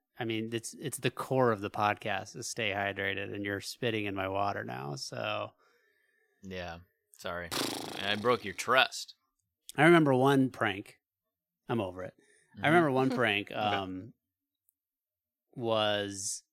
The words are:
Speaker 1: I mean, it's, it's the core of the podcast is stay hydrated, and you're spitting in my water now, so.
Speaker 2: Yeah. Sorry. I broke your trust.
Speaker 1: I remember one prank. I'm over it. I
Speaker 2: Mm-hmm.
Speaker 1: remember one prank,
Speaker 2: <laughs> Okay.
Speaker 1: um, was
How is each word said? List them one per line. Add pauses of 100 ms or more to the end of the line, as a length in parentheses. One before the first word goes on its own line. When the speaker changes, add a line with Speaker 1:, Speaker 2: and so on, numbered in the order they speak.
(180)
Speaker 1:
I
mean,
it's,
it's
the
core
of
the
podcast
is
stay
hydrated,
and
you're
spitting
in
my
water
now,
so. (920)
Speaker 2:
Yeah. (400)
Sorry. (540)
I
broke
your
trust. (600)
Speaker 1:
I
remember
one
prank. (720)
I'm
over
it.
I
Speaker 2:
Mm-hmm.
Speaker 1:
remember
one
prank,
Speaker 2:
<laughs>
Okay.
Speaker 1:
um, (1400)
was (100)